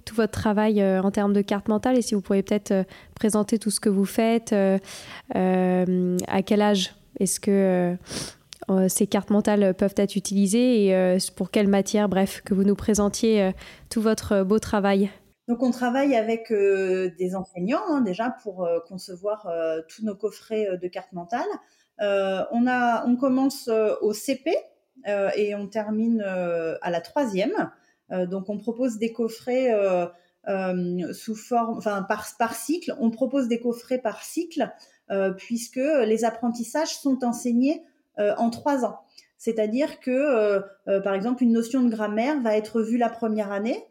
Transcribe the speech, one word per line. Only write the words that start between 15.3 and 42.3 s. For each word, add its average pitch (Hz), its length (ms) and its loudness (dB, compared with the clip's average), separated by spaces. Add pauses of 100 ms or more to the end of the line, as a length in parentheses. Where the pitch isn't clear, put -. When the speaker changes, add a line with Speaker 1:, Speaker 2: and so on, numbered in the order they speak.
Speaker 2:
Donc, 240 120 0
on 254 100 2
travaille 247 440 0
avec, 226 340 -2
euh, 190 600 2 (100)
des 185 160 -4
enseignants, 190 540 -4
hein, 294 100 0
déjà, 226 340 -2 (100)
pour, 185 200 -8
euh, 170 240 0
concevoir, 196 600 -8
euh, 165 420 -4
tous - 160 -12
nos 202 100 -4
coffrets, 214 540 -4
euh, 185 80 -4
de 180 100 -8
cartes 185 240 -12
mentales. 185 320 -6 (580)
Euh, 196 420 0 (100)
on 240 120 2
a, 247 420 0
on 247 100 2
commence, 262 500 0
euh, 220 320 2
au 214 140 0
C 262 240 -4
P, 330 180 -2 (540)
euh, 202 260 0
et 208 180 0
on 202 140 -8
termine, 220 580 -2
euh, 175 560 -2
à 175 100 -4
la 170 100 -2
troisième. 247 680 -2 (400)
Euh, 185 140 -2
donc, 185 240 -8
on 208 80 -6
propose 226 420 -4
des 226 120 -2
coffrets, 247 640 -2
euh, 190 320 2 (420)
euh, 180 640 -2
sous 214 240 -8
forme, 233 420 -2
enfin, 202 260 -4
par, 208 220 -4 (140)
par 226 160 -2
cycle. - 440 -4
On 226 120 2
propose 254 380 -2
des 233 100 0
coffrets 240 400 -4
par 214 240 -6
cycle, 320 480 -6 (400)
euh, 190 200 0
puisque 226 440 -8
les 254 480 2
apprentissages 233 720 -2
sont 269 300 -2
enseignés, 247 580 0 (340)
euh, 208 200 2
en 233 120 2
trois 262 360 -2
ans. - 160 -6 (360)
C'est-à-dire 226 640 -2
que, - 100 -6
euh, 233 520 2 (260)
euh, 196 140 2
par 196 140 -2
exemple, 247 280 -2
une 233 80 4
notion 233 320 0
de 240 60 4
grammaire 220 520 -2